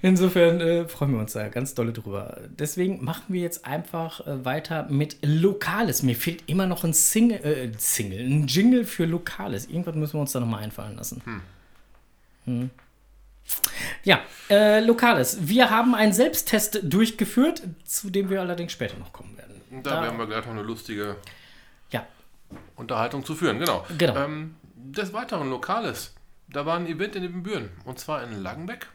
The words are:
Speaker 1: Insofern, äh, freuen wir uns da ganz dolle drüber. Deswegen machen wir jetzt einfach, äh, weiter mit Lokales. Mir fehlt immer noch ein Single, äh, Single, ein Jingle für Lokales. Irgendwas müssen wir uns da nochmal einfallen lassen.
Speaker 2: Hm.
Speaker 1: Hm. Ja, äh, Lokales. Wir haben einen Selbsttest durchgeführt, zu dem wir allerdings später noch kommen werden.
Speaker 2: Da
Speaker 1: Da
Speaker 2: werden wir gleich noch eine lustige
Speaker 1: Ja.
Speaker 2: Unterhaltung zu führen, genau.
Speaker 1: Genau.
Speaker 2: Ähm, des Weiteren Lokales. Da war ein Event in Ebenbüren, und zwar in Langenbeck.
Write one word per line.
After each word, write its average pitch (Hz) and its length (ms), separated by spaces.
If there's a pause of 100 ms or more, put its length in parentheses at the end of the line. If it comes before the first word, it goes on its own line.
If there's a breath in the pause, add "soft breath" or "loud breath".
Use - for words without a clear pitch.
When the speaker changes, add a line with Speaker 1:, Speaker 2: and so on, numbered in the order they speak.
Speaker 1:
Insofern, 180 580
äh, 165 280
freuen 139 240
wir 113 80
uns 107 120
da 107 160
ganz 123 260
dolle 117 180
drüber. 101 460 (100)
Deswegen 180 560
machen 160 240
wir 180 120
jetzt 170 240
einfach, 165 600
äh, 135 180
weiter 151 460
mit 147 320
Lokales. 180 800
Mir 123 140
fehlt - 320
immer 190 180
noch 180 180
ein 165 80
Single, 226 460
äh, 131 400
Single, 98 400
ein 139 280
Jingle 220 380
für 175 220
Lokales. 170 600
Irgendwas 170 260
müssen 151 200
wir 151 60
uns 139 120
da 127 80
nochmal 113 240
einfallen 107 320
lassen. 113 280
Speaker 2:
Hm. 110 160 (1040)
Speaker 1:
Hm. 123 260 (1300 loud breath)
Ja, 190 180 (300 loud breath)
äh, 214 300
Lokales. 226 680
Wir 233 220
haben 233 240
einen 214 180
Selbsttest 214 680
durchgeführt, 220 800 (220)
zu - 260
dem 196 180
wir 196 120
allerdings 175 320
später - 260
noch - 140
kommen - 260
werden. - 240 (200)
Speaker 2:
Da - 140
Speaker 1:
Da 160 60
Speaker 2:
werden 113 160
wir 113 80
gleich 110 180
noch 120 80
eine 107 100
lustige 104 540 (720 loud breath)
Speaker 1:
Ja. 117 140 (720)
Speaker 2:
Unterhaltung 120 480
zu 156 100
führen, 143 260
genau. 143 260 (100)
Speaker 1:
Genau. 147 200
Speaker 2:
Ähm, 151 400 (180)
des 139 400
Weiteren 202 340
Lokales. 151 640 (360)
Da 143 180
war 165 100
ein 175 100
Event 175 300
in 180 80
Ebenbüren, 175 460 (140)
und 127 140
zwar 151 260
in 107 180
Langenbeck. 160 520